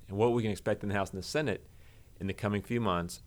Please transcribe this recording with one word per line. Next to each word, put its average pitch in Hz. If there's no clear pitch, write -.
and 98
what 120
we 120
can 107
expect 104
in 104
the 98
House 98
and 95
the 90
Senate 143
in 95
the 95
coming 104
few 117
months 87